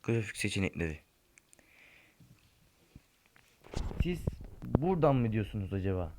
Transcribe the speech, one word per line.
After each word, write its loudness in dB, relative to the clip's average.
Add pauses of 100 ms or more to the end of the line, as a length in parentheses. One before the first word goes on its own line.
grafik -2
seçenekleri. -2 (3000)
Siz 0 (440)
buradan 4
mı 4
diyorsunuz -2
acaba? 0